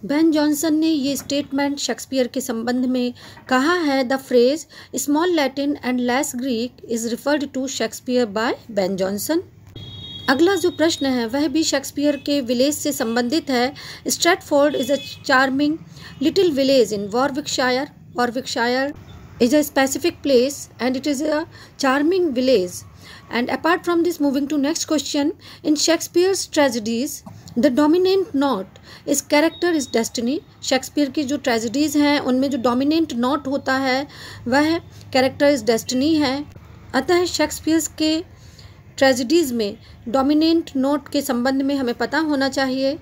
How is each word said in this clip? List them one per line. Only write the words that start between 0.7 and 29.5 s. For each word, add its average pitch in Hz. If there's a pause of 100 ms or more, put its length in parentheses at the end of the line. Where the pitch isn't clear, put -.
ने 311
ये 277
स्टेटमेंट 285
शेक्सपियर 254
के 247
संबंध 247
में 247 (340)
कहा 269
है, 277
"The 269
phrase 254 (360)
small 294
Latin 285
and 247
less 247
Greek 247 (240)
is 226
referred 277
to 269
Shakespeare 247
by 220 (260)
Ben 190
Jonson।" 202 (920)
अगला 320
जो 349
प्रश्न 311
है 247
वह 285
भी 302
शेक्सपियर 285
के 285
विलेज 254
से 294
संबंधित 247
है। 254 (340)
"Stratford 311
is 254
a 277 (320)
charming 269 (460)
little 339
village 262
in 202
Warwickshire। 269 (320)
Warwickshire 247 (480)
is 240
a 294
specific 269 (140)
place 269 (140)
and 254
it 262
is 285
a 311 (400)
charming 302
village। 226 (640)
And 240
apart 330
from 339
this, 330
moving 285
to 311
next 285
question, 294 (340)
in 302
Shakespeare's 339
tragedies, 240 (480)
the 262
dominant 359 (120)
note 262 (420)
is 285
character 320